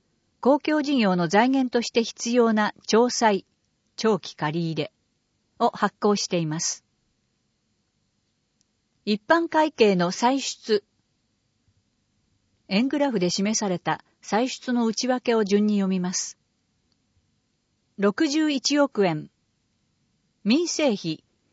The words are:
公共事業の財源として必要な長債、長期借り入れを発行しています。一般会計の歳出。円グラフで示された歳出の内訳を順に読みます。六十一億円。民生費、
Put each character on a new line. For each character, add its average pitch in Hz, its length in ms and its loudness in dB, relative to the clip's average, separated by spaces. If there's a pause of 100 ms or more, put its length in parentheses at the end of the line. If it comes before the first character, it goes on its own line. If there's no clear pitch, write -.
(440)
公 277 160 4
共 302 220 0
事 285 160 0
業 196 180 2
の 175 140 0
財 208 180 4
源 262 240 0
と 240 100 0
し - 80 -8
て 233 140 0
必 - 280 -8
要 233 200 4
な 214 220 0 (120)
長 240 240 4
債、 214 360 0 (500)
長 214 240 0
期 - 160 -16
借 156 240 -4
り 165 140 -4
入 151 100 -4
れ - 80 -12 (680)
を 233 120 0
発 - 320 -4
行 208 160 2
し - 100 -6
て - 100 -4
い 170 80 -2
ま 156 140 -6
す。 - 240 -8 (2250)
一 208 200 -4
般 339 220 2
会 311 240 0
計 208 240 4
の 175 160 0
歳 254 300 0
出。 - 420 -4 (1800)
円 226 220 0
グ 294 100 -2
ラ 285 100 0
フ 214 100 -2
で 180 100 0
示 208 280 -2
さ 208 120 -2
れ 175 100 -2
た - 240 -4 (180)
歳 240 280 -2
出 - 240 -8
の 240 120 0
内 226 220 -2
訳 254 260 0
を 220 120 2
順 202 200 2
に 214 100 0
読 196 120 0
み 185 140 0
ま 180 100 -4
す。 - 260 -10 (1600)
六 202 300 0
十 302 240 0
一 285 280 0
億 247 260 0
円。 151 240 -4 (1120)
民 302 240 2
生 285 280 0
費、 160 280 -8 (300)